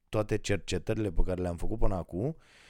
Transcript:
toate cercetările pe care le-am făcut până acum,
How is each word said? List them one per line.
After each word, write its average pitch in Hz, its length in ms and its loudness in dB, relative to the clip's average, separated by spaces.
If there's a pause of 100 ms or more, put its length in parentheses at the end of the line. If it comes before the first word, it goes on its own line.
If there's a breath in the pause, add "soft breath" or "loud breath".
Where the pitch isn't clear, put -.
toate 107 280 0
cercetările 101 720 -2
pe 82 140 6
care 90 160 0
le-am 87 160 -4
făcut 90 220 -2
până 107 160 4
acum, 92 400 -4 (340 soft breath)